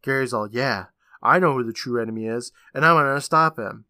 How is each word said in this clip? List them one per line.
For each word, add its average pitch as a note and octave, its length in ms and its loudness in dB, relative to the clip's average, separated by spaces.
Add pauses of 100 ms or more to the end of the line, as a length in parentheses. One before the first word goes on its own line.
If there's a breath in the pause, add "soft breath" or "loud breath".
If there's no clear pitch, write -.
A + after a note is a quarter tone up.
Gary's C3+ 300 -2
all, G#2+ 180 -4
"Yeah, A2+ 340 -4 (380 soft breath)
I D3+ 160 4
know E3+ 140 4
who B2+ 100 -2
the A2+ 100 -6
true A#2+ 260 -4
enemy A2 280 -6
is, A#2+ 240 -6 (240 soft breath)
and C#3+ 100 0
I'm E3 100 6
gonna C#3+ 260 2
stop D#3+ 360 2
him." A2 320 -10